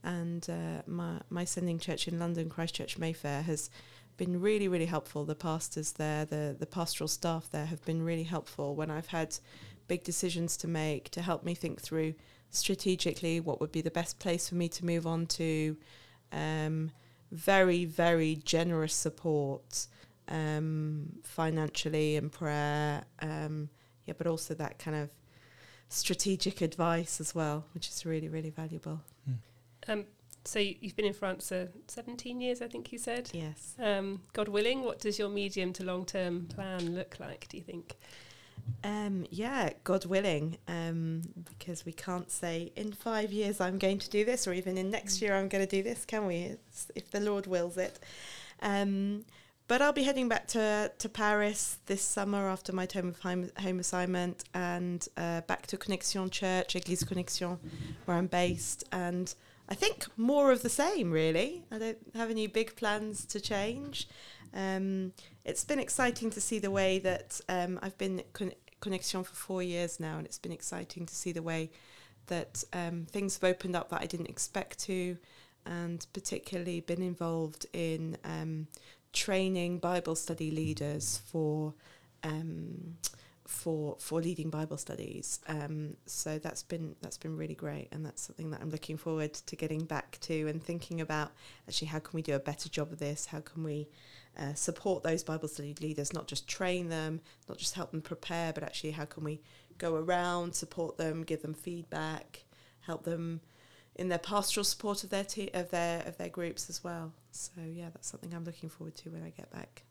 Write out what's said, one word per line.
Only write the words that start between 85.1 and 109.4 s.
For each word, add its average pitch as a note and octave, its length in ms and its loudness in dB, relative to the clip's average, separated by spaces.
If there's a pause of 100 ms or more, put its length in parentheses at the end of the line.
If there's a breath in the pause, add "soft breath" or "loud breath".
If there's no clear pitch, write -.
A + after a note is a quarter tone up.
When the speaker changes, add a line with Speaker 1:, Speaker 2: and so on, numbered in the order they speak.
Speaker 1:
Um, D3+ 560 -4
so - 340 -4
that's D#3 240 -6
been, D#3+ 380 -6
that's - 160 -10
been D#3+ 180 -6
really D#3 200 -4
great, D3 380 -6
and D#3 120 -6
that's - 160 -8
something - 300 -8
that D#3 100 -8
I'm D#3+ 80 -6
looking D#3 300 -6
forward D#3 340 -2
to - 240 -10
getting D#3 300 -2
back - 340 -6
to D#3 280 0
and D#3 140 -2
thinking E3+ 380 -4
about, D3+ 320 0 (340 loud breath)
actually, - 220 -2
how D#3 100 -2
can D#3 140 -6
we D#3+ 80 0
do D#3 140 0
a C#3 40 4
better D3 300 -4
job D#3 240 -2
of D#3+ 60 -12
this? D3+ 260 -4
How D3+ 160 -6
can D#3+ 240 -6
we, D3 240 -4 (500 loud breath)
uh, C#3 140 -4
support F3+ 500 0
those D#3+ 200 2
Bible D#3 260 -2
study D3 320 -6
leaders, D3 320 -2
not - 160 -4
just - 180 -4
train F3+ 440 0
them, D#3+ 320 -2 (260 loud breath)
not - 80 -8
just - 180 -2
help F3 180 -6
them D#3+ 100 -2
prepare, E3+ 500 -4
but D3+ 120 -4
actually - 260 -4
how D3+ 160 -6
can D#3 180 -10
we D3+ 160 -4 (380 loud breath)
go E3+ 160 0
around, F3 600 2
support - 440 -4
them, E3 260 0
give D#3 160 -2
them D#3 140 -6
feedback, D#3 880 -6 (360 loud breath)
help - 240 -6
them E3 360 -2 (540 loud breath)
in F#3 160 -2
their E3+ 80 2
pastoral G3+ 440 2
support G3+ 420 0
of F#3+ 40 -12
their G3 160 0
te-, G3 300 -4
of F3 160 0
their, E3+ 320 2
of - 160 -8
their E3+ 100 -4
groups E3+ 400 -4
as - 160 -8
well. E3 300 -6 (160)
So - 220 -10 (140)
yeah, E3+ 260 -8
that's - 160 -10
something - 260 -8
I'm E3+ 100 -6
looking E3 240 -8
forward D#3+ 280 -10
to - 140 -12
when E3 120 -10
I - 80 -10
get - 200 -16